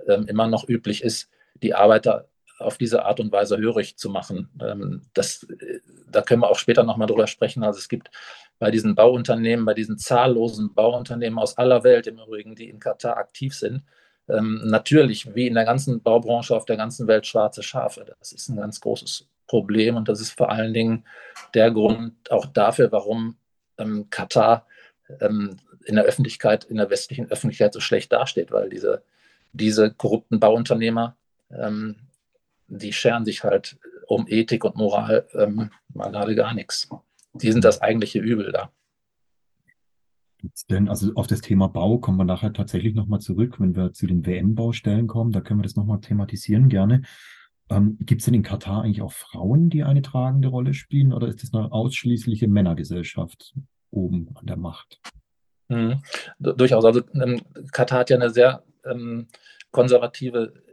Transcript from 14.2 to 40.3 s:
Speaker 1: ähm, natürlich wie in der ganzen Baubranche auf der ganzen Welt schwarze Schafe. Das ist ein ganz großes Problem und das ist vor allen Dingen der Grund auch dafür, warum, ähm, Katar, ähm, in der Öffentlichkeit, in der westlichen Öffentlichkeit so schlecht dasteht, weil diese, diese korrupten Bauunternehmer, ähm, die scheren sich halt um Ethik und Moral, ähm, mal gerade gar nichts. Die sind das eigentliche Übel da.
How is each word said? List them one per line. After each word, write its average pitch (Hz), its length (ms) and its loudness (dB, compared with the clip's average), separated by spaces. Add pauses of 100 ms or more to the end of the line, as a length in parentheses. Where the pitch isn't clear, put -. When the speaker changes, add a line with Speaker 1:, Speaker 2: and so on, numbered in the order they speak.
Speaker 1:
ähm, 110 360 -2
natürlich 110 720 2
wie 123 140 -2
in 113 60 -2
der 113 100 2
ganzen 123 360 -2
Baubranche 117 540 2
auf 110 100 -2
der 113 120 -2
ganzen 110 320 -6
Welt 110 180 4
schwarze 107 380 -2
Schafe. - 420 -8 (140)
Das - 100 -20
ist - 180 -16
ein 107 80 -6
ganz 104 240 -10
großes - 460 -8 (220)
Problem 107 480 0
und 110 120 -4
das 107 120 -2
ist 107 100 -10
vor - 200 -2
allen 110 220 -2
Dingen 113 320 -2 (480)
der 113 200 6
Grund 110 580 0
auch 107 160 0
dafür, 110 460 2
warum, 110 440 -4 (400)
ähm, 107 340 -8
Katar, 113 560 2 (540)
ähm, 104 360 -2 (280)
in 107 120 -2
der 107 80 6
Öffentlichkeit, - 600 0
in 110 120 -10
der 104 120 -2
westlichen - 420 -6
Öffentlichkeit - 440 0
so 104 60 -10
schlecht - 320 -2
dasteht, - 400 -2
weil 98 180 -2
diese, - 320 -4 (500)
diese 107 400 2
korrupten 113 460 -2
Bauunternehmer, 117 800 2 (340)
ähm, 107 460 -8 (720)
die 98 260 -12
scheren 117 320 0
sich 104 180 -6
halt 98 320 -2 (300)
um 110 220 -2
Ethik 110 360 0
und - 120 -4
Moral, 107 580 0
ähm, 107 360 0 (220)
mal 101 180 -8
gerade 104 240 -2
gar 113 200 0
nichts. - 340 -8 (460)
Die 110 180 0
sind 113 120 4
das 107 180 4
eigentliche 110 380 -2
Übel 107 320 -2
da. - 180 -4 (1700)